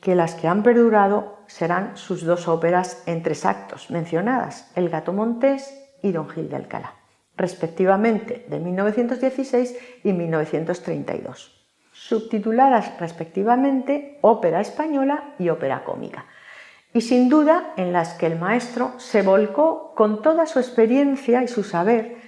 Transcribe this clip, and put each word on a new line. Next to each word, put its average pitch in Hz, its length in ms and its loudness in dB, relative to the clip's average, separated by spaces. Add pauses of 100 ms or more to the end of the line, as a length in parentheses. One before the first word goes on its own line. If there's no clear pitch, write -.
que 185 140 2
las 165 200 2
que - 140 -2
han 190 140 2
perdurado 214 840 4
serán 180 500 -4
sus 165 280 -8
dos 170 240 0
óperas 170 580 0
en 165 160 -4
tres 160 220 -4
actos - 460 -4
mencionadas, 170 840 -4
El 180 140 0
gato 160 240 -4
montés 233 680 -2 (240)
y 208 80 0
Don 156 180 -4
Gil 156 200 -8
de 139 80 -8
Alcalá, - 380 -10 (420)
respectivamente 190 1120 0
de 147 100 -6
mil 175 160 -6
novecientos 233 460 -2
dieciséis 262 560 -2 (260)
y 202 100 0
mil 170 160 -2
novecientos 160 540 -2
treinta 156 320 -6
y - 60 -8
dos, - 440 -16 (280)
subtituladas 226 1080 0
respectivamente 247 1200 -2
Ópera 190 380 4
española 277 800 -2
y 175 120 0
Ópera 139 340 -4
cómica, - 400 -10 (680)
y 233 100 2
sin 247 260 4
duda 311 480 4
en 180 160 -2
las 170 220 0
que - 120 -2
el 165 140 -2
maestro 240 560 -2
se - 260 0
volcó 214 720 2
con 214 260 2
toda 320 260 4
su 311 120 -2
experiencia 254 840 2
y 233 40 -2
su 220 140 -2
saber, 214 540 0 (120)